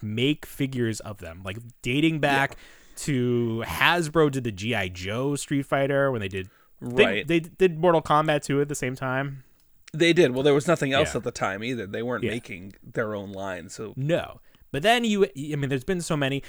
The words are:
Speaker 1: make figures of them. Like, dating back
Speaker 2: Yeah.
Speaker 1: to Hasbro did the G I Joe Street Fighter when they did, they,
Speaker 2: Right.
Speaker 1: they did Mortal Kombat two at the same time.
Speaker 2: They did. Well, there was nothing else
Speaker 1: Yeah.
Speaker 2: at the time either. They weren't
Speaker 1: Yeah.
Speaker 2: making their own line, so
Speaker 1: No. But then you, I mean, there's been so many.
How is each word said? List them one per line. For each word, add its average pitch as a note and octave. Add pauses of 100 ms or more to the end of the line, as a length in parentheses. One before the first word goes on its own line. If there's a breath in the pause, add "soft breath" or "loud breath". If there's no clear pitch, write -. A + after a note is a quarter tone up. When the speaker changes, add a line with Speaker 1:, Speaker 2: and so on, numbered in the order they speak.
Speaker 1:
make A#2
figures A#2+
of G2
them. E2+
Like, F#2+ (240)
dating D3+
back C#3
Speaker 2:
Yeah. - (480 soft breath)
Speaker 1:
to A#2+
Hasbro D#3
did C3+
the A#2
G G#2+
I G2
Joe G2+
Street C#3
Fighter C#3
when A#2
they G2
did, F#2+ (320 soft breath)
they, B2
Speaker 2:
Right. A#2+
Speaker 1:
they E3+
did E3+
Mortal E3
Kombat D3+
two C#3
at D3
the D3
same C3
time. C3 (480)
Speaker 2:
They E3
did. D#3+
Well, B2+
there C#3+
was C#3+
nothing D3+
else C#3
Speaker 1:
Yeah. C3
Speaker 2:
at A2
the B2
time G2+
either. A#2
They A2
weren't A#2+
Speaker 1:
Yeah. G#2+
Speaker 2:
making G2
their A2+
own G2+
line, F#2+
so G2+
Speaker 1:
No. C3+ (320 soft breath)
But C#3+
then A#3
you, G#3
I D3
mean, C#3
there's C3
been F#3
so E3
many. C#3